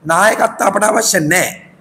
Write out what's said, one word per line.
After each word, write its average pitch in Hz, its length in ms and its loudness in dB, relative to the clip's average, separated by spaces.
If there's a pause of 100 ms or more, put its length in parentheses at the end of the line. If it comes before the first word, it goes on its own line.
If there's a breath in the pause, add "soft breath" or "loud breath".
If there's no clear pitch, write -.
නායකත්ව 202 580 0
අපට 202 220 0
අවශ්‍ය 214 360 0
නැහැ. 156 600 -2